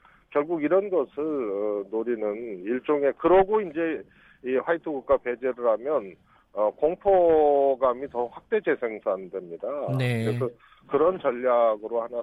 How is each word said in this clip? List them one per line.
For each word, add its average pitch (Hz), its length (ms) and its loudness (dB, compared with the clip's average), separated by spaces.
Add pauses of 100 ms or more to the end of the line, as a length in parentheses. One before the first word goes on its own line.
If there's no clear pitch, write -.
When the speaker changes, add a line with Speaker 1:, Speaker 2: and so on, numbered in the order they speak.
(300)
Speaker 1:
결국 156 320 -2
이런 185 280 2
것을, 160 280 -2
어, 104 720 -4
노리는 110 720 -4
일종의, 131 540 -2
그러고 190 440 4
이제 160 420 -4 (400)
이 127 140 -2
화이트 165 260 -2
국가 139 340 0
배제를 120 500 -4
하면, 113 460 0 (400)
어, 104 220 0
공포감이 147 1300 4
더 120 180 -4
확대 - 340 -4
재생산됩니다. 95 1080 -4 (300)
Speaker 2:
네. 120 280 -2
Speaker 1:
그래서 120 240 -2 (380)
그런 160 320 2
전략으로 117 840 0
하나 117 200 -8